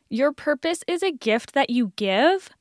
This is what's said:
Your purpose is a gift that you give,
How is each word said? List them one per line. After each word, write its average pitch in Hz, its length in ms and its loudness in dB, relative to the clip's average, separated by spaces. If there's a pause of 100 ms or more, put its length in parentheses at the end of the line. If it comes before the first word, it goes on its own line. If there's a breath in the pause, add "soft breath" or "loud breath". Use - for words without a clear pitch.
Your 277 240 0
purpose 302 560 -2
is 349 140 -2
a 381 100 0
gift 226 400 -2
that 277 160 2
you 240 260 0
give, 240 540 0 (120)